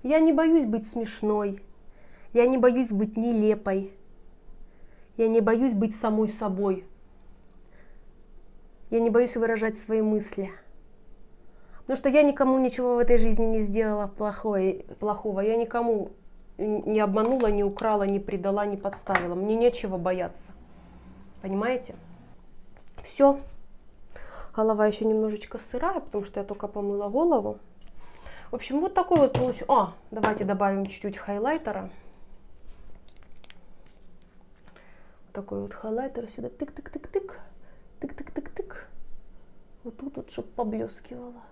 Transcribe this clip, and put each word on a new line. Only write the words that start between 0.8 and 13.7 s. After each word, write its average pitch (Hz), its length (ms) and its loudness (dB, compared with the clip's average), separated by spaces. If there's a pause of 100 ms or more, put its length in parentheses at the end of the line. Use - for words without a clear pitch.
смешной. 208 760 -2 (680)
Я 240 140 6
не 262 100 4
боюсь 247 340 4
быть 214 260 0
нелепой. 208 760 2 (1200)
Я 226 100 4
не 226 140 4
боюсь 233 340 4
быть 220 220 0
самой 214 320 2
собой. 196 580 -2 (2000)
Я 226 100 2
не 233 100 4
боюсь 240 260 4
выражать 220 440 0
свои 220 200 0
мысли. 214 520 -2 (1300)
Потому 262 160 -4
что 269 120 0
я 294 140 8
никому 262 380 4
ничего 247 340 2
в 240 40 2
этой 240 200 10
жизни 226 280 8
не 220 160 2
сделала 208 440 0